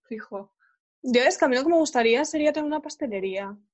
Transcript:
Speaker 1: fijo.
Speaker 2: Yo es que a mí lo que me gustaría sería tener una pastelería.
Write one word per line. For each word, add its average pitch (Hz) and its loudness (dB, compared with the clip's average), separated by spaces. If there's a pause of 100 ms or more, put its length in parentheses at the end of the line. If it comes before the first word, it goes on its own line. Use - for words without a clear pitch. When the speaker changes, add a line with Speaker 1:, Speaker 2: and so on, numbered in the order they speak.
Speaker 1:
fijo. 208 -12 (480)
Speaker 2:
Yo 247 2
es 349 2
que 339 2
a - 6
mí 254 2
lo 254 0
que 311 0
me 339 4
gustaría 247 2
sería 302 0
tener 302 -4
una 302 -4
pastelería. 196 -6 (180)